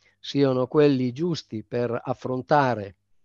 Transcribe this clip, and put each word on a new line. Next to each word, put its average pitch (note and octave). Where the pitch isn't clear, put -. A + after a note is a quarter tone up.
siano C3
quelli C3+
giusti C3+
per A#2+
affrontare B2+